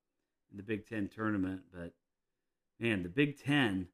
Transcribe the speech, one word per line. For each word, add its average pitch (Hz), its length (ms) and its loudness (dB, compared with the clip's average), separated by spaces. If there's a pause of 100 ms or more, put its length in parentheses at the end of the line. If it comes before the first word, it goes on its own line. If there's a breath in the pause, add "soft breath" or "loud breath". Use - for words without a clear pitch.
(500)
in 104 80 -16
the 98 60 -10
Big 107 240 -4
Ten 107 220 -2
tournament, 95 540 0 (100)
but, 85 200 -10 (840)
man, 110 240 2
the 87 60 -6
Big 143 280 0
Ten 110 560 2